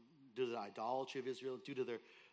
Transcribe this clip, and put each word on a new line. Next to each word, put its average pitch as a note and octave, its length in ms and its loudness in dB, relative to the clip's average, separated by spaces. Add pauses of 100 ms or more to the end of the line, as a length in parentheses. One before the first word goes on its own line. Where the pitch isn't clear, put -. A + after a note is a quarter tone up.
(360)
due B2+ 120 4
to A#2 60 0
the A#2 40 0
idolatry A#2 640 0
of B2 60 -4
Israel, B2+ 360 0
due C#3 120 -6
to B2+ 80 4
their, A#2+ 160 0 (340)